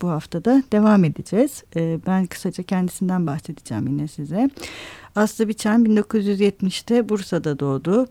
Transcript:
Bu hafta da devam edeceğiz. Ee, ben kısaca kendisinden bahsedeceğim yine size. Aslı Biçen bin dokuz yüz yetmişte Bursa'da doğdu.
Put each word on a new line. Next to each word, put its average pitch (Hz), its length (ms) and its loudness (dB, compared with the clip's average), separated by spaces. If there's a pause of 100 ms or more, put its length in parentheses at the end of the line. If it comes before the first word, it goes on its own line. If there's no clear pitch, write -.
Bu 180 60 -2
hafta 165 360 -4
da 262 180 4 (100)
devam 208 320 6
edeceğiz. 196 600 0 (120)
Ee, 165 300 -2
ben 185 200 0
kısaca 185 380 -8
kendisinden 180 640 -2
bahsedeceğim 143 640 -6
yine 147 200 -2
size. 165 420 -2 (680)
Aslı 214 320 0
Biçen 220 360 2
bin 214 120 4
dokuz 208 300 0
yüz 202 140 0
yetmişte 202 680 0
Bursa'da 170 500 -2
doğdu. 156 520 0